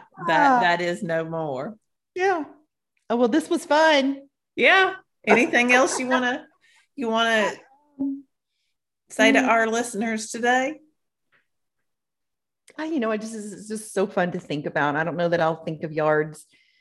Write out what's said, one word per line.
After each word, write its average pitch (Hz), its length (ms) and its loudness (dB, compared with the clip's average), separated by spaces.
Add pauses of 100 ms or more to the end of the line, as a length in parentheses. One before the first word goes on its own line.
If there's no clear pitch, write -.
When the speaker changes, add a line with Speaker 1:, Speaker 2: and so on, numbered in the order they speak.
(280)
Speaker 1:
that, 165 240 4
Speaker 2:
Ah. 247 100 4
Speaker 1:
that 175 200 2
is 175 220 -4
no 165 200 -2
more. 160 540 -8 (380)
Speaker 2:
Yeah. 359 300 0 (680)
Oh, 233 60 0
well, 247 120 4
this 302 200 0
was 349 160 -2
fun. 285 640 2 (280)
Speaker 1:
Yeah. 370 400 4 (300)
Anything 240 460 4
else 254 280 4
you 254 80 -6
wanna, 254 400 -2 (480)
you 233 140 -6
wanna 220 420 0 (1600)
say 220 220 2
to 226 80 4
Speaker 2:
Mm. 254 80 0
Speaker 1:
our 226 200 2
listeners 226 640 -4
today? 254 480 -2 (2000)
Speaker 2:
I, 311 80 -8
you 320 160 -4
know, 220 100 -2
I 220 60 -2
just, 220 180 -10
it's 208 320 -14
just 220 260 -10
so 190 140 0
fun 180 240 -2
to 180 80 -6
think 151 260 -8
about. 147 300 -2
I 156 80 0
don't 160 140 -6
know 175 100 0
that 165 140 0
I'll 160 240 0
think 160 180 -10
of 156 80 -8
yards. 156 540 -2 (360)